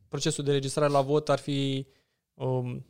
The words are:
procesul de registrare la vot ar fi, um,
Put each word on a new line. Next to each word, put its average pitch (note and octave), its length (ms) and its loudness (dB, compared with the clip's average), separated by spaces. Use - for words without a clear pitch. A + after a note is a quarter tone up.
procesul D3 360 -4
de C#3 80 2
registrare C#3 380 2
la C#3+ 100 4
vot D3 280 2
ar C#3 100 2
fi, C3+ 480 -2
um, B2+ 560 -4